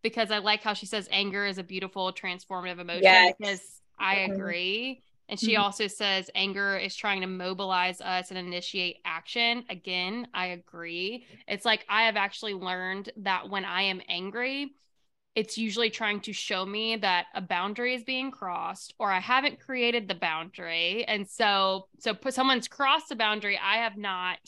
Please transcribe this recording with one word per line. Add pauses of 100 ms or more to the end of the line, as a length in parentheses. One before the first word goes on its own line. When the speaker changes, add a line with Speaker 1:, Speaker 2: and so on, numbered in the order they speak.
Speaker 1:
because
I
like
how
she
says
anger
is
a
beautiful
transformative
emotion
Speaker 2:
Yes.
Speaker 1:
because (180)
I (120)
Speaker 2:
Mm-hmm.
Speaker 1:
agree. (260)
And
she
Speaker 3:
Mm-hmm.
Speaker 1:
also
says
anger
is
trying
to
mobilize
us
and
initiate
action.
Again,
I
agree. (220)
It's
like,
I
have
actually
learned
that
when
I
am
angry, (600)
it's
usually
trying
to
show
me
that
a
boundary
is
being
crossed
or
I
haven't
created
the
boundary.
And
so, (100)
so
p-,
someone's
crossed
the
boundary
I
have
not